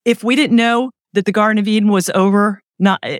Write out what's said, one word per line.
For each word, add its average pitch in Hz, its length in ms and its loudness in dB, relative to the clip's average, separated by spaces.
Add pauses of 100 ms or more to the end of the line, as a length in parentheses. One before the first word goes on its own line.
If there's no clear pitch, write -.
if 233 180 -2
we 240 120 0
didn't 285 200 0
know 233 360 -2 (220)
that 196 120 0
the 208 60 -4
Garden 214 280 0
of 202 80 -2
Eden 214 220 2
was 190 240 0
over, 196 480 0 (180)
not, 185 240 2
eh, 131 160 -8